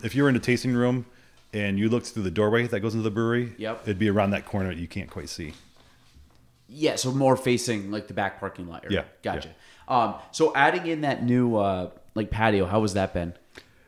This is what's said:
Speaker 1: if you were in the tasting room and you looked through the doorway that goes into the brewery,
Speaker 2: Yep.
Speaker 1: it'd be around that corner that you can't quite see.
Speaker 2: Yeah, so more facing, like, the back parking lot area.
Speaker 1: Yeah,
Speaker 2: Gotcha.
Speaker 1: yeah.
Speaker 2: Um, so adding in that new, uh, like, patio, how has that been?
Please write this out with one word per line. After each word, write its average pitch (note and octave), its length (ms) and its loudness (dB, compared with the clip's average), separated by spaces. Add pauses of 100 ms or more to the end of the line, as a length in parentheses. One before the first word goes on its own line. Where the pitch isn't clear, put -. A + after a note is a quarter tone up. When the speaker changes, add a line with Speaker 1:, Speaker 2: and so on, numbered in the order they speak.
Speaker 1:
if A#2 120 -4
you C#3 80 2
were C#3+ 60 6
in C3 40 4
the A2+ 80 2
tasting B2+ 320 0
room B2 320 0 (480)
and G2+ 240 -2
you G#2+ 100 2
looked A#2 200 0
through G#2+ 160 -6
the F#2 80 -2
doorway G#2+ 360 2
that G#2+ 120 -2
goes G#2+ 160 -2
into A2+ 80 -2
the A2 80 0
brewery, A#2 480 0
Speaker 2:
Yep. A2 240 -8
Speaker 1:
it'd G2+ 160 -2
be G#2+ 100 4
around G2+ 220 4
that G2 140 -2
corner F#2+ 240 -4
that E2+ 100 -6
you E2+ 80 -8
can't F#2+ 240 -10
quite D2+ 180 -12
see. D#2 240 -10 (1120)
Speaker 2:
Yeah, D3 280 0
so B2+ 160 -2
more C3 260 4
facing, A2+ 540 0
like, G#2 160 -6
the - 80 -12
back G2 240 -4
parking F#2 280 -10
lot E2 180 -16
area. F2+ 200 -2 (180)
Speaker 1:
Yeah, G2 100 -4
Speaker 2:
Gotcha. D2+ 160 -8 (380)
Speaker 1:
yeah. B2 160 4
Speaker 2:
Um, G#2 120 -2 (160)
so D#3+ 240 4
adding E3 320 4
in D#3+ 140 -4
that C#3 220 -2
new, A#2+ 320 4
uh, G2 360 0 (240)
like, A2 160 -2
patio, G#2+ 340 4
how G2+ 160 2
has G2+ 140 0
that F#2+ 180 0
been? E2+ 200 -4 (540)